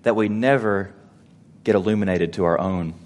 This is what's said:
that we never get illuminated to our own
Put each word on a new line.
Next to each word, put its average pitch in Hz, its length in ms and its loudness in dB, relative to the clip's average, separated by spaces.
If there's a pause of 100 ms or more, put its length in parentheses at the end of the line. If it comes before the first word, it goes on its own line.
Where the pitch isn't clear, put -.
that 113 140 2
we 107 120 0
never 107 640 0 (720)
get 107 100 4
illuminated 92 600 0
to 95 100 -2
our 85 140 2
own 87 360 -4 (120)